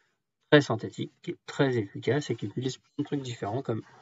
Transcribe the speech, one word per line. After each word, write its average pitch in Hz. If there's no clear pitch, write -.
très 147
synthétique, -
qui -
est -
très 131
efficace 131
et 117
qui 117
utilise 127
plein -
de 147
trucs 143
différents 120
comme 110